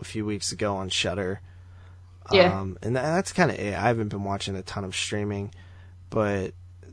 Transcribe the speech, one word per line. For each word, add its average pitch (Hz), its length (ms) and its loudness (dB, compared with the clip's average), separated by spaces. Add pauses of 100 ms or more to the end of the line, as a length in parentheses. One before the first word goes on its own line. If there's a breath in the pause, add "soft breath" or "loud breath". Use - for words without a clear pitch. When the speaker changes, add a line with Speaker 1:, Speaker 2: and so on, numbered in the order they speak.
Speaker 1:
a - 40 -12
few 110 200 -4
weeks 104 280 -2
ago 101 240 0
on 92 140 -4
Shudder. 95 500 -2 (920 soft breath)
Speaker 2:
Yeah. 180 280 8
Speaker 1:
Um, 95 200 -4
and 113 160 0
tha-, 127 60 2
that's 165 300 0
kinda 135 280 2
it. 101 140 -2
I 98 140 2
haven't 113 200 2
been 101 160 -4
watching 98 320 -4
a 92 60 -6
ton 101 220 -6
of 92 100 -6
streaming, 104 580 -2 (580 soft breath)
but 101 420 0 (400)